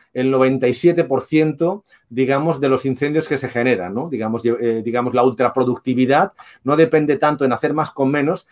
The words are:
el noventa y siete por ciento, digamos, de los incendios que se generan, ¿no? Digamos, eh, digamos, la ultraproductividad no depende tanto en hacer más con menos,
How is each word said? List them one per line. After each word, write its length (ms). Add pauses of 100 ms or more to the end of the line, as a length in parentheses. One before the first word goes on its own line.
(140)
el 180
noventa 360
y 60
siete 300
por 180
ciento, 640 (260)
digamos, 500
de 100
los 160
incendios 420
que 100
se 100
generan, 460
¿no? 160
Digamos, 360
eh, 380
digamos, 300
la 100
ultraproductividad 1120 (300)
no 120
depende 420
tanto 280
en 80
hacer 200
más 180
con 200
menos, 400